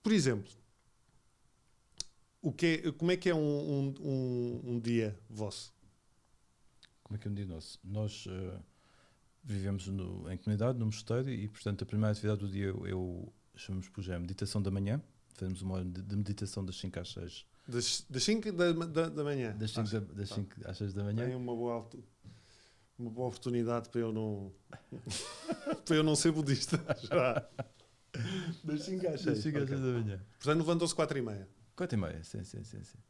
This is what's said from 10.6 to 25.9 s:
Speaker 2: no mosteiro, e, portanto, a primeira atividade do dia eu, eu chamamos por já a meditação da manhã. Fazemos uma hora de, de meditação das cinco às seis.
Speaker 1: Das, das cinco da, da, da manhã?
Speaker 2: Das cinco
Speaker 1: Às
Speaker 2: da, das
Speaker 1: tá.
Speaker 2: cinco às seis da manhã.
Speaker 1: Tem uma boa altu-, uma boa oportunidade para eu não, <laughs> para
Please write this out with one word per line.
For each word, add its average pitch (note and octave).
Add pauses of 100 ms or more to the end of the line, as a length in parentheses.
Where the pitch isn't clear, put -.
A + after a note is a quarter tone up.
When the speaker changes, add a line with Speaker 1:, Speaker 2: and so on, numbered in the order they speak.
Speaker 2:
no A2+
mosteiro, A#2
e, G#2+
portanto, G#2
a -
primeira G#2+
atividade G#2+
do G2+
dia G2
eu, F#2+
eu F#2 (220)
chamamos F#2
por -
já F2+
a E2+
meditação G2
da F#2+
manhã. G2 (340)
Fazemos F#2
uma F#2
hora F#2
de, F2+
de G2+
meditação G2+
das F2+
cinco F2+
às F2
seis. F2 (200)
Speaker 1:
Das, -
das C3
cinco G#3+
da, F3
da, E3
da D3+
manhã? C3
Speaker 2:
Das G#2+
cinco -
Speaker 1:
Às G#2+
Speaker 2:
da, A2
das G2
Speaker 1:
tá. -
Speaker 2:
cinco G2 (140)
às F2+
seis G2+
da G2+
manhã. A2
Speaker 1:
Tem B2+
uma B2
boa A#2+
altu-, A2+ (960)
uma A#2+
boa B2
oportunidade A#2+
para A#2
eu A2+
não, G#2 (200)
<laughs> -
para E3